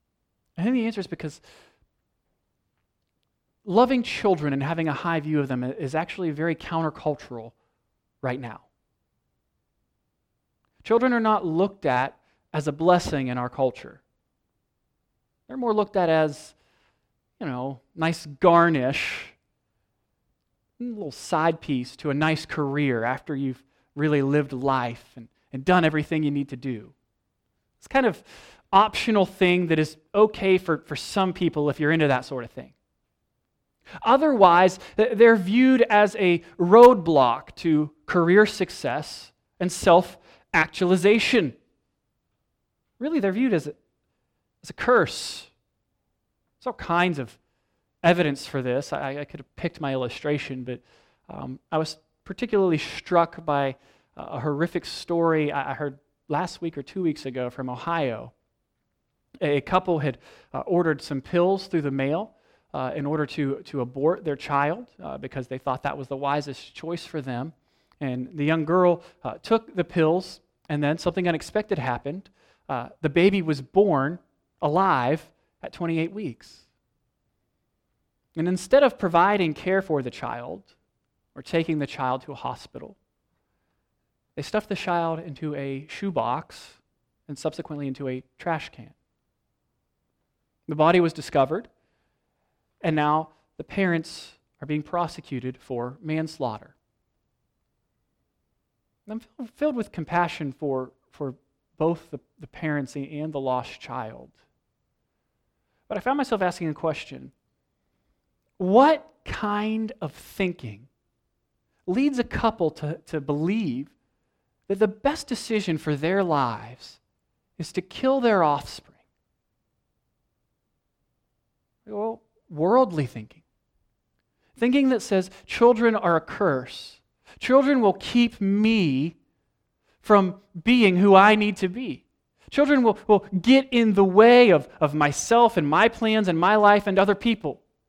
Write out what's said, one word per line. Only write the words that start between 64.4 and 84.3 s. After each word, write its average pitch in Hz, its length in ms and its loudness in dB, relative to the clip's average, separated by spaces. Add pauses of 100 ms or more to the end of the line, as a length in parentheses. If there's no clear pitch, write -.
uh, 139 160 -10
because 135 300 -10
they 131 100 -10
thought 131 240 -6
that 143 140 -6
was 135 120 -12
the 139 80 -8
wisest 143 580 -6
choice 165 300 -10
for - 160 -10
them. 131 320 -8 (480)
And 127 340 -6
the 147 100 -4
young 160 200 0
girl, 175 380 2 (200)
uh, 120 200 -8
took 220 320 -2
the 175 100 -2
pills, 170 560 -2 (280)
and 147 140 -4
then 151 160 -2
something 180 300 -4
unexpected 180 500 -4
happened. 135 500 -8 (400)
Uh, 123 200 -6 (120)
the 156 80 -4
baby 180 340 2
was 151 200 -4
born 170 560 0 (420)
alive 156 720 0 (320)
at - 100 -14
twenty-eight 165 400 -6
weeks. 190 540 -14 (1700)
And 165 120 -2
instead 185 340 2
of 262 160 2
providing 175 560 2
care 190 260 -2
for 160 220 -4
the 123 80 -8
child 123 520 -12 (720)
or 139 80 -18
taking 165 360 -2
the 143 80 -4
child 131 360 -6
to 147 100 -18
a - 20 -14
hospital, - 640 -14 (1400)